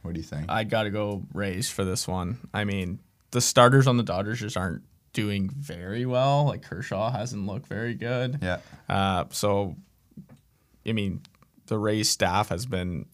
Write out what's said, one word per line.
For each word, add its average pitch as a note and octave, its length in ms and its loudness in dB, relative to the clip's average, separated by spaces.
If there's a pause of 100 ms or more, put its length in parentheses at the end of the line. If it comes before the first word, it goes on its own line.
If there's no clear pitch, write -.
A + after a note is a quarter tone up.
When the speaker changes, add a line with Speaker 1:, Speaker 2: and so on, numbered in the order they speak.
Speaker 1:
What E2+ 120 -8
do E2 60 -6
you D#2 60 -12
think? D2+ 240 -6
Speaker 2:
I A2+ 140 0
gotta A2 260 0
go G#2 320 -4 (100)
Rays G2 380 -4
for G2+ 140 -4
this F#2 240 -2
one. F#2 300 -4 (140)
I G#2 120 -2
mean, G2 340 -4 (320)
the B2 100 2
starters C3 460 8
on B2+ 100 6
the A#2+ 60 4
Dodgers G#2 380 -2
just G#2 160 -6
aren't F2+ 260 -2 (300)
doing G2+ 360 0
very G2 560 -8
well. C3+ 420 4
Like, A#2+ 160 -2
Kershaw A2 500 -4
hasn't G#2+ 340 -4
looked G2 220 -8
very A2+ 260 -4
good. B2+ 480 -4
Speaker 1:
Yeah. F2+ 160 0 (300)
Speaker 2:
Uh, F#2+ 420 0
so G2+ 460 0 (1080)
I A2 60 -2
mean, G2+ 280 -2 (460)
the A2 120 -2
Rays G#2+ 300 2
staff G2 400 2
has E2+ 180 -4
been F2+ 480 -4